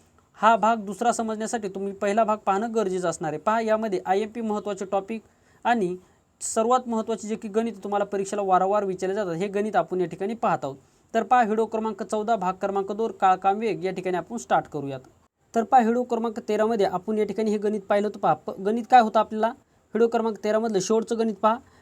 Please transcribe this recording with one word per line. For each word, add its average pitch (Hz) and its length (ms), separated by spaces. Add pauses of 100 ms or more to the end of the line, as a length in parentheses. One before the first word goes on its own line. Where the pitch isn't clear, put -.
(380)
हा 226 180
भाग 214 280
दुसरा 214 280
समजण्यासाठी 220 560
तुम्ही 196 240
पहिला 208 320
भाग 214 120
पाहणं 214 380
गरजेचं 185 340
असणार 165 240
आहे. 151 60
पहा, 220 220
यामध्ये 220 460
आयएमपी 214 340
महत्त्वाचे 208 440
टॉपिक 196 380 (420)
आणि 208 320 (440)
सर्वात 247 480
महत्त्वाचे 220 400
जे 220 60
की 220 140
गणित 220 240 (120)
तुम्हाला 202 200
परीक्षेला 202 380
वारंवार 190 420
विचारले 190 300
जातात, 196 200
हे 180 140
गणित 202 280
आपण 185 240
या 180 60
ठिकाणी 190 280
पाहत 214 280
आहोत. 139 140 (380)
तर 226 80
पहा, 247 200
व्हिडिओ 214 240
क्रमांक 220 360
चौदा, 214 340
भाग 185 240
क्रमांक 196 320
दोन, 220 280
काळकाम 190 380
वेग 185 260
या 185 80
ठिकाणी 185 240
आपण 175 200
स्टार्ट 196 300
करूयात. 139 340 (540)
तर 226 80
पहा, 247 180
व्हिडिओ 240 220
क्रमांक 226 360 (100)
तेरामध्ये 214 380
आपण 196 320
या 214 60
ठिकाणी 208 260
हे 208 80
गणित 208 300
पाहिलं 208 180
होतं. 208 120
पहा, 190 160
प-, - 260
गणित 220 300
काय 254 100
होतं 220 200
आपल्याला, 214 280
व्हिडिओ - 600
क्रमांक 226 360
तेरामधलं 214 360
शेवटचं 220 380
गणित 226 160
पहा. 220 220 (260)